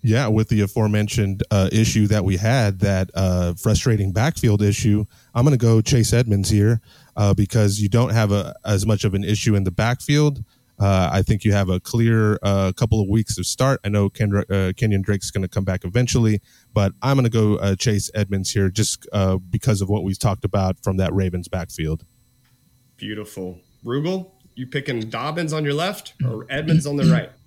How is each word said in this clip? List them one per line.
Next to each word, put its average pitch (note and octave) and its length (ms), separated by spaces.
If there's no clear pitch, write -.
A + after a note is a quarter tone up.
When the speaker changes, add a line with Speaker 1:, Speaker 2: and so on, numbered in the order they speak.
Speaker 1:
Yeah, A#2 260
with A2 220
the G#2+ 100
aforementioned, G#2 880
uh, F#2+ 220
issue A2 360
that G#2 160
we F#2+ 120
had, G#2+ 440
that, F#2+ 340
uh, F2+ 400
frustrating G2+ 580
backfield A2 500
issue, G#2 420
I'm A#2+ 100
gonna D3 120
go A2+ 240
Chase A2+ 320
Edmonds G#2+ 380
here, G#2+ 300
uh, G2+ 180
because G2+ 460
you G2+ 80
don't A#2 220
have G#2+ 200
a, G2+ 240
as G2 220
much G#2+ 180
of G2 100
an G2 100
issue G#2 320
in G2 80
the F#2 80
backfield. C3 720
Uh, F#2+ 320
I F#2+ 120
think G#2 220
you G#2+ 80
have G2+ 180
a F2+ 100
clear, A2+ 600
uh, G2 340
couple A2+ 240
of F#2+ 80
weeks G#2+ 300
of F2+ 80
start. C3+ 360
I G#2 60
know G2+ 220
Kendra-, G2+ 380
uh, F#2+ 260
Kenyon G2+ 280
Drake's G2+ 300
gonna F#2+ 160
come G2 160
back F#2 200
eventually, A2 560
but G2 200
I'm C#3 140
gonna B2+ 140
go, G#2+ 260
uh, G2 180
Chase G2+ 400
Edmonds G2+ 380
here G2 180
just, - 420
uh, F#2+ 260
because G2 420
of F#2+ 80
what G2+ 160
we've F#2+ 140
talked G2+ 260
about F#2+ 400
from F#2+ 140
that F#2+ 160
Ravens F2+ 340
backfield. E2 560
Speaker 2:
Beautiful. G2+ 640
Rugel, D#3 460
you B2+ 120
picking C3 340
Dobbins D3 520
on D#3 120
your C#3+ 100
left D3 400
or A#2 240
Edmonds D3+ 380
on C#3+ 100
the C#3 140
right? A2+ 200